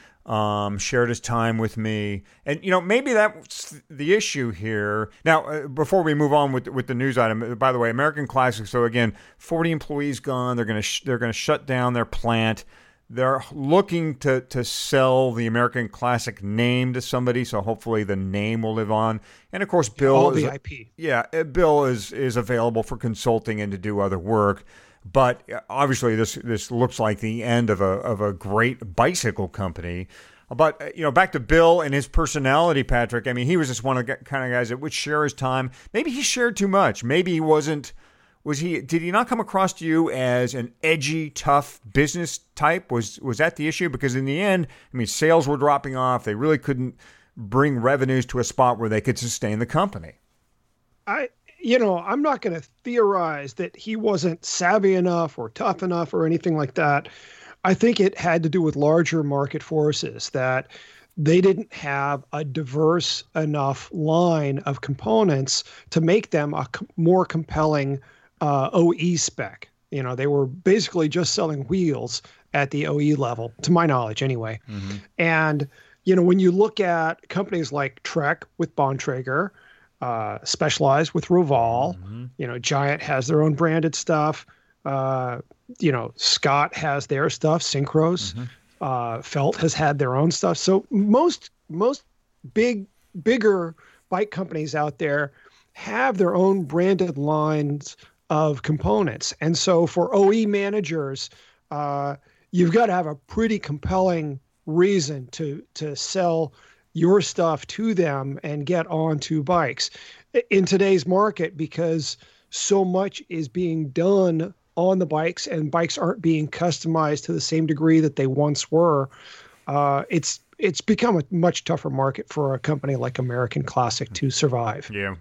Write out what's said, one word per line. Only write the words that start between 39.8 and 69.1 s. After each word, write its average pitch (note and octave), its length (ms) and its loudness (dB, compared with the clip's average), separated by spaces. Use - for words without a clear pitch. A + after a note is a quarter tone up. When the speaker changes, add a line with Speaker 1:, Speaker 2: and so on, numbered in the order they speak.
Speaker 1:
you D#3+ 280 2
as B2 420 0
an A#2+ 260 -8
edgy, D#3 500 0
tough - 500 0
business D3+ 460 0
type? D#3+ 380 0
Was, A#2 260 -2
was A#2 200 -4
that D#3+ 180 2
the D3 100 -4
issue? D#3+ 220 -2
Because B2+ 260 -4
in C3+ 100 -2
the C#3 160 -2
end, F#3+ 280 2
I - 20 -6
mean, A#2 120 -2
sales D#3 400 4
were D3 80 2
dropping C#3 400 0
off. B2+ 260 0
They G#2 140 -4
really D3 220 2
couldn't B2+ 360 -4
bring B2+ 400 2
revenues C3 500 2
to B2 120 -4
a A#2+ 60 0
spot B2 340 2
where A2+ 100 -2
they G#2+ 120 0
could A#2 180 0
sustain A2+ 400 -4
the A#2 80 -2
company. D3 460 -2
Speaker 2:
I, B3+ 220 -4
you C4 180 2
know, G3+ 220 2
I'm G3 240 -2
not D4 180 0
gonna E3 220 -6
theorize F3+ 680 0
that F3 200 -8
he A3 220 -8
wasn't F#3 480 0
savvy F#3+ 500 2
enough F3 460 0
or A2+ 100 -8
tough - 320 -4
enough F3 320 -2
or E3 100 2
anything D#3+ 320 0
like C#3+ 180 -4
that. C#3+ 340 0
I F#3 100 4
think A3+ 240 4
it G3 180 2
had E3 280 2
to E3 40 2
do F3 140 0
with D3+ 140 0
larger D#3 480 4
market C#3+ 360 -2
forces, D3+ 720 -2
that B2+ 380 -2
they D#3+ 240 4
didn't F#3+ 320 2
have C#3 500 -4
a D3+ 120 -6
diverse D3+ 800 0
enough D3 580 -2
line D#3 680 2
of C#3 220 -6
components D#3 840 0
to E3+ 100 0
make F3 300 2
them D3 240 0
a D3 120 -4
co-, - 200 -12
more F3+ 300 4
compelling, D3+ 720 -2
uh, C#3 320 2
O E3+ 240 6
E E3+ 180 0